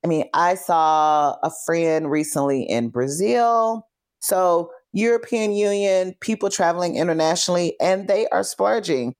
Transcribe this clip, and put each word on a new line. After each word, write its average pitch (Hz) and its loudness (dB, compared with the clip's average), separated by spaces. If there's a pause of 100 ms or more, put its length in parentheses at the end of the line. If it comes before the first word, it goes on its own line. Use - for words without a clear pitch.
I 160 -4
mean, 156 0
I 175 2
saw 156 2
a 160 -2 (140)
friend 160 0
recently 139 0
in 117 -2
Brazil. 226 0 (320)
So 175 2 (220)
European 226 0
Union, 202 0
people 208 -2
traveling 175 0
internationally, 165 0
and 190 0
they 202 0
are 196 0
splurging. 175 -2